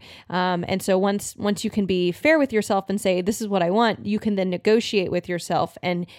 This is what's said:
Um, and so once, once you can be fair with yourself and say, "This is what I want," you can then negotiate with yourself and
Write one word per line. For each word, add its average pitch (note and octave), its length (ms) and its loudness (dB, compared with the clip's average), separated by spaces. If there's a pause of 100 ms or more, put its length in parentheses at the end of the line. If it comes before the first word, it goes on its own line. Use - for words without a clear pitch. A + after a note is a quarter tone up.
(280)
Um, F3+ 400 0
and F#3+ 140 -2
so F#3+ 160 2
once, G3+ 380 -2
once G#3 280 -2
you G#3+ 60 -4
can G3 160 0
be F3+ 260 0
fair D#4 260 4
with C#4 140 0
yourself G3+ 380 0
and G3 100 -2
say, F#3 220 0
"This G3+ 180 -2
is G#3+ 80 -6
what F#3+ 140 0
I E3+ 80 2
want," A3 340 2
you G#3 140 -2
can G#3 160 -2
then F#3 160 0
negotiate G#3 600 2
with F3 180 -2
yourself E3+ 540 -4
and F3 220 -2 (140)